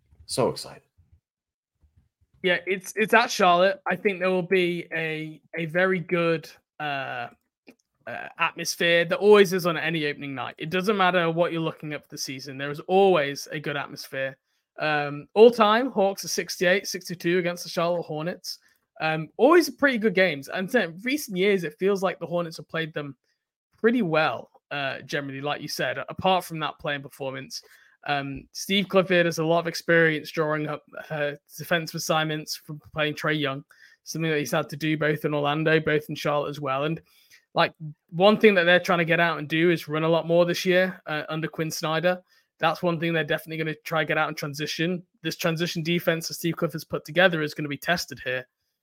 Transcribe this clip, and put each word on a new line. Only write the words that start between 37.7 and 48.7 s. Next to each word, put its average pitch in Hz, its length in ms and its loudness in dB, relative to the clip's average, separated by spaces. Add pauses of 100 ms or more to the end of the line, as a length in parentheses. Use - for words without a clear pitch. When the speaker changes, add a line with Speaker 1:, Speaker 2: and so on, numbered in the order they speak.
Speaker 2:
one 196 260 6
thing 214 180 8
that 170 100 4
they're 180 140 6
trying 175 200 0
to 170 60 2
get 165 140 2
out 165 200 0
and 147 80 -8
do 165 240 2
is 160 160 -2
run 156 160 -2
a 160 60 2
lot 160 180 2
more 170 180 4
this 170 200 -2
year, 185 420 2
uh, 151 220 -4
under 156 180 -6
Quinn 160 240 -6
Snyder. 165 500 0 (380)
That's 156 240 0
one 170 160 0
thing 170 120 0
they're 160 120 0
definitely 160 340 -6
gonna 156 260 -4
try 160 180 -2
and 147 60 -2
get 156 100 0
out 156 120 0
in 156 60 -8
transition. 160 680 -4 (180)
This 160 140 -6
transition 165 480 -2
defense 165 440 -2
that 151 80 -12
Steve 165 200 -4
Clifford's 165 300 -4
put - 180 -8
together 165 380 2
is 151 120 -4
gonna 151 140 -6
be 139 100 -6
tested 170 460 -4
here. 127 240 -6 (360)